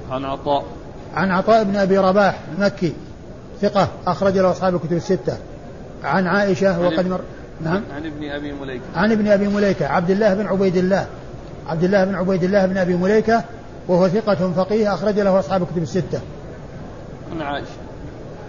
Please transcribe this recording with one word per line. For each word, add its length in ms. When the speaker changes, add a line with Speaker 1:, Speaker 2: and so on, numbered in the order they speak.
Speaker 1:
عن 140
عطاء. 380
Speaker 2:
عن 160
عطاء 320
بن 120
أبي 220
رباح 420
المكي، 360
ثقة، 260
أخرج 300
له 140
أصحاب 240
الكتب 180
الستة. 440
عن 240
عائشة، 460
Speaker 1:
عن 120
Speaker 2:
وقد 140
Speaker 1:
اب-، 80
Speaker 2:
مر. 120
نعم. 200
Speaker 1:
عن 100
ابن 240
أبي 240
مليكة. 300
Speaker 2:
عن 160
ابن 160
أبي 200
مليكة، 400
عبد 220
الله 240
بن 120
عبيد 320
الله، 280
عبد 160
الله 220
بن 100
عبيد 280
الله 220
بن 120
أبي 180
مليكة، 480
وهو 200
ثقة 480
فقيه، 380
أخرج 260
له 200
أصحاب 220
الكتب 220
الستة. 380
Speaker 1:
عن 100
عائشة. 260